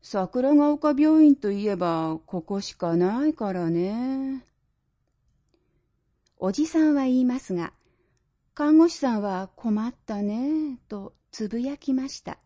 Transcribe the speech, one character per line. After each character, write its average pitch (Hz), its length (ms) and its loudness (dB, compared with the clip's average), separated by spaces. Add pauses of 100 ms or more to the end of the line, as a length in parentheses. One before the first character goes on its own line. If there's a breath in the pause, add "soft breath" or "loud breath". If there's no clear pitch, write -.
桜 247 520 -2
ヶ 294 160 6
丘 294 260 0
病 311 300 6
院 277 80 8
と 214 160 -4
い 202 160 -2
え 202 80 0
ば、 160 520 -2
こ 175 160 -8
こ 196 180 -6
し - 140 -14
か 170 220 -2
な 208 300 0
い 311 80 0
か 208 180 -6
ら 175 180 -4
ね。 247 760 -4 (1900)
お 190 140 -4
じ 311 160 -2
さ 311 240 2
ん - 20 4
は 277 80 2
言 254 160 2
い 254 60 2
ま 247 160 0
す - 120 -10
が、 170 200 -6 (800)
看 302 240 4
護 330 100 8
師 - 100 -6
さ 240 180 0
ん 208 60 -2
は、 190 340 -6
「困 214 280 -2
っ 247 80 -8 (140)
た 208 160 -6
ね」 269 640 -4
と 196 260 -14 (200)
つ 214 160 -8
ぶ 220 100 -6
や 269 180 -6
き - 160 -4
ま 262 160 -2
し - 120 -14
た。 165 260 -14